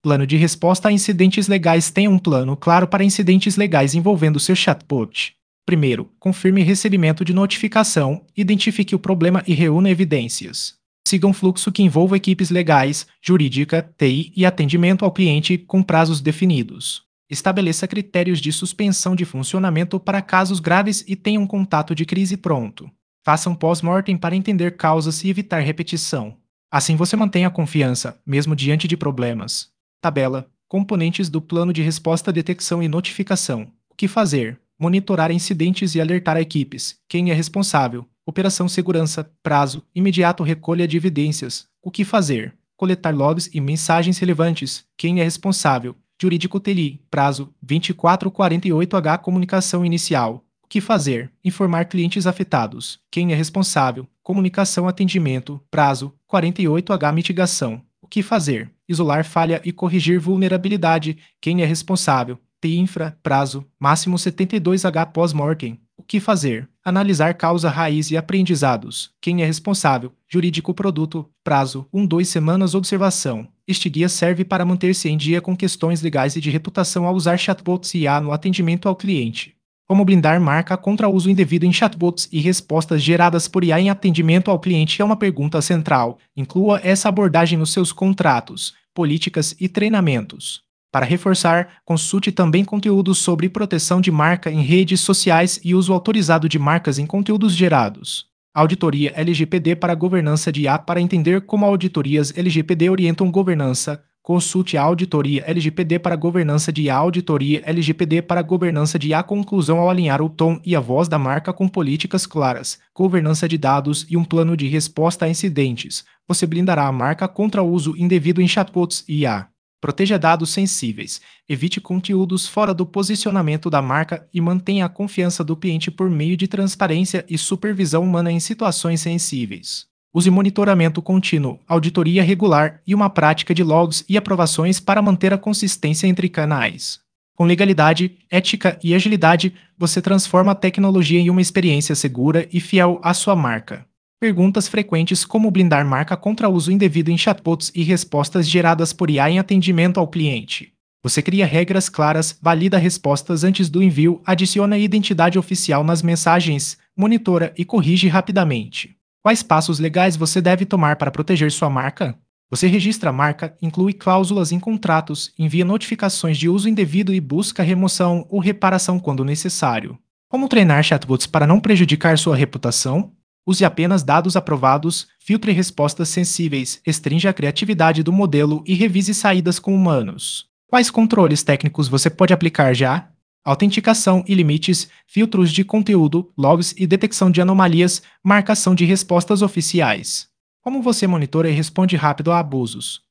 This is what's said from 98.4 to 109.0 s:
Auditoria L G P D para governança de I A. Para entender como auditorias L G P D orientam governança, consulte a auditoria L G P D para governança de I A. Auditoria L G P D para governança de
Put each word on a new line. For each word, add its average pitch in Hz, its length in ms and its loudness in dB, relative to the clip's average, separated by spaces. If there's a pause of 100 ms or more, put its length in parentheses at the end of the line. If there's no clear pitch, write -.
Auditoria 151 600 0
L 165 200 -2
G 151 120 0
P 175 140 -2
D 165 160 0
para 175 180 -2
governança 160 560 0
de 147 120 -4
I 139 60 0
A. 147 100 0
Para 175 220 -4
entender 175 420 0
como 208 240 0
auditorias 151 720 0
L 180 140 -2
G 156 120 0
P 175 120 -2
D 170 140 2
orientam 180 420 0
governança, 151 720 -2 (200)
consulte 175 560 -2
a 139 40 2
auditoria 151 640 0
L 170 140 -2
G 156 100 0
P 175 140 -4
D 165 140 0
para 170 180 -2
governança 156 560 0
de 151 120 -2
I 139 60 0
A. 131 60 2
Auditoria 151 720 0
L 165 160 -2
G 156 100 0
P 165 140 -2
D 165 160 0
para 175 180 -2
governança 165 580 -2
de 147 100 -2